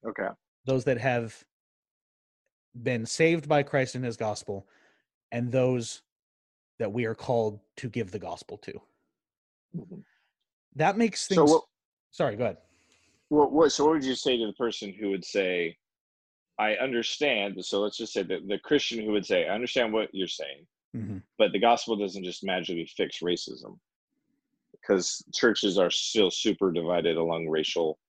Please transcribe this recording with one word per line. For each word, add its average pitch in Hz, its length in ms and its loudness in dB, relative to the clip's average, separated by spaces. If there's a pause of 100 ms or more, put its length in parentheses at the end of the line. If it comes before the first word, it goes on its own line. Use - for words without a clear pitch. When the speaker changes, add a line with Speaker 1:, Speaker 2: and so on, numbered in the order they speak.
Speaker 1:
Okay. 101 200 -6 (380)
Speaker 2:
Those 131 200 2
that 127 120 2
have 117 460 -2 (1400)
been 117 240 -2
saved 165 420 2
by 147 160 4
Christ 135 320 0
and 127 80 -4
his 117 140 -4
gospel, 104 500 -6 (640)
and 120 200 -2
those 127 500 0 (800)
that 107 120 -2
we 117 140 -2
are 110 100 -2
called 110 440 0 (180)
to 127 120 -8
give 107 220 -4
the 107 80 -6
gospel 85 400 -12
to. - 220 -14 (960)
Speaker 1:
Mm-hmm. - 240 -12 (760)
Speaker 2:
That 170 220 2
makes 226 300 0
Speaker 1:
So 196 80 0
Speaker 2:
things 151 160 8
Speaker 1:
what 160 120 6 (480)
Speaker 2:
Sorry, 131 240 -2
go 120 100 -2
ahead. 101 120 -2 (720)
Speaker 1:
What, 147 220 6
what, 147 200 6
so 143 140 2
what 160 80 6
would 147 120 0
you 131 100 0
say 127 220 0
to 113 100 0
the 101 60 -6
person 107 380 -4
who 101 200 -4
would 92 120 -2
say, 90 540 -2 (800)
"I 107 180 2
understand," 113 880 -2
so 101 180 -2
let's 104 160 -2
just 113 160 -8
say 101 100 0
that 87 240 -4
the 101 120 -2
Christian 120 460 0
who 107 60 -2
would 101 140 0
say, 87 220 2
"I 92 60 -2
understand 117 400 -2
what 110 180 0
you're 92 160 -4
saying, 71 380 -12 (300)
Speaker 2:
Mm-hmm. 104 220 -8 (200)
Speaker 1:
but 104 140 4
the 101 80 0
gospel 117 360 4
doesn't 98 280 -6
just 90 200 -10
magically 90 540 -4
fix 85 220 -4
racism," 65 580 -6 (1080)
'cause - 400 0 (120)
churches 104 420 2
are 90 140 4
still - 400 2
super 95 400 0
divided 85 460 0
along 82 300 0
racial 78 600 0